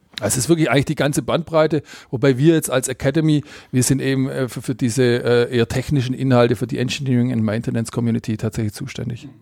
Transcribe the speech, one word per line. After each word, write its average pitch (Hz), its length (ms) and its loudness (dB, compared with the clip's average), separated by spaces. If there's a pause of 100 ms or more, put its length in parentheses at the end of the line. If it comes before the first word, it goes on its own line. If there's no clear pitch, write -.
(200)
Also 101 140 2
es 127 100 -2
ist - 60 -6
wirklich 156 200 4
eigentlich 135 140 4
die 156 120 -4
ganze 147 260 0
Bandbreite, 156 600 0 (280)
wobei 131 260 2
wir 156 180 4
jetzt 156 160 0
als 127 180 -2
Academy, 147 540 0 (280)
wir 127 120 2
sind 135 200 2
eben, 135 260 0
äh, 135 200 -4
für, 131 120 -10
für 131 140 -6
diese, 123 280 0
äh, 120 540 2
eher 113 100 4
technischen 127 480 -2
Inhalte, 123 420 2
für 123 100 -4
die 127 100 -6
Engineering 127 560 -2
and 113 100 -2
Maintenance 113 480 -2
Community 117 460 -2
tatsächlich 110 380 -4
zuständig. - 540 -10 (140)